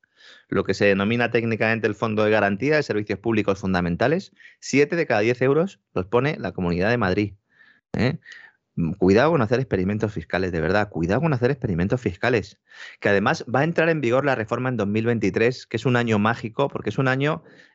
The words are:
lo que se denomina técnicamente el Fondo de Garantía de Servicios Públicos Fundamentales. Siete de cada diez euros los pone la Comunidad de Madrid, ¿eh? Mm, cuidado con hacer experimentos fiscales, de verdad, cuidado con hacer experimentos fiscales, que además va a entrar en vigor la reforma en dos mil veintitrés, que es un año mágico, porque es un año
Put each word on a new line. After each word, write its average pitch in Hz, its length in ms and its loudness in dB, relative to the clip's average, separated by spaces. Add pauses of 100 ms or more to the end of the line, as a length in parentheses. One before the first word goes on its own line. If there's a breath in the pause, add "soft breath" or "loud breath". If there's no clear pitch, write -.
(480 soft breath)
lo 98 160 0
que 98 100 -2
se 104 120 2
denomina 104 440 2
técnicamente 113 580 0
el 107 80 -2
Fondo 107 280 0
de 107 80 4
Garantía 107 460 2
de 147 60 2
Servicios 104 360 -4
Públicos 104 400 0
Fundamentales. 92 720 0 (300 loud breath)
Siete 143 340 0
de 165 120 -2
cada 113 120 0
diez 113 220 0
euros 147 400 0 (120)
los 92 120 -4
pone 127 340 0
la 92 140 -6
Comunidad 87 360 0
de 120 80 2
Madrid, 98 360 0 (640 soft breath)
¿eh? 123 220 -2 (600 loud breath)
Mm, 82 120 -2
cuidado 104 400 4
con 160 100 2
hacer 117 180 0
experimentos 107 540 -2
fiscales, 90 380 -4
de 85 100 -2
verdad, 101 280 0
cuidado 160 320 -2
con 160 120 0
hacer 120 160 0
experimentos 107 500 -2
fiscales, 113 600 -4 (400 loud breath)
que 110 100 0
además 104 340 2 (100)
va 127 80 2
a - 20 2
entrar 165 260 2
en 160 120 0
vigor 127 220 2
la 139 120 2
reforma 120 340 -4
en 123 80 -2
dos 101 100 0
mil 110 200 0
veintitrés, 113 580 0
que - 120 -6
es 110 100 -6
un 123 80 2
año 117 240 2
mágico, 113 480 -2
porque - 240 -6
es - 80 -4
un 135 80 0
año 143 360 -2 (320 soft breath)